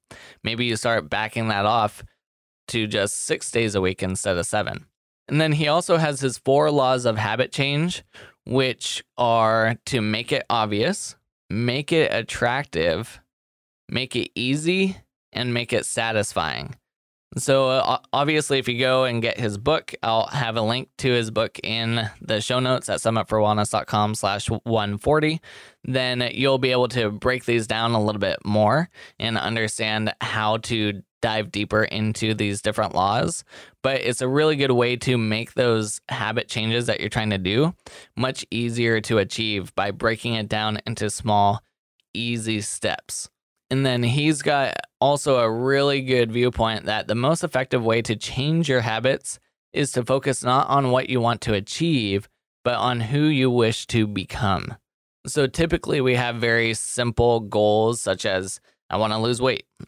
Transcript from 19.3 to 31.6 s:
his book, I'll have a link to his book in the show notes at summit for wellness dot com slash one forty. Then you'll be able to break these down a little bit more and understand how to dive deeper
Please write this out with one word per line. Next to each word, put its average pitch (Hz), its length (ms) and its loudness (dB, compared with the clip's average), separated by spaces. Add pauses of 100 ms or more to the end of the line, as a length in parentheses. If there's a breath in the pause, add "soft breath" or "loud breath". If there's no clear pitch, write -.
his 107 180 -2
book, 147 460 -2
I'll 113 260 0
have 117 280 -4
a 113 60 0
link 113 260 -2 (100)
to 127 140 2
his 117 180 0
book 110 320 -2
in 113 480 -2 (100)
the 107 200 -2
show 123 180 -2
notes 127 300 0
at 87 120 -2
summit 113 280 0
for 110 100 2
wellness 104 320 2
dot - 160 -2
com 107 300 0
slash 101 320 -2 (160)
one 104 340 -2
forty. 156 420 0 (440 loud breath)
Then 127 480 -2
you'll 135 260 2
be 127 140 2
able 123 160 2
to 113 240 0
break 127 320 -2
these 117 240 0
down 113 240 0
a 110 100 2
little 104 160 0
bit 98 260 -2
more 107 460 2 (300 loud breath)
and 113 180 -2
understand 110 840 -2
how 107 360 0
to 107 460 -2 (200)
dive 110 300 -2
deeper 104 320 0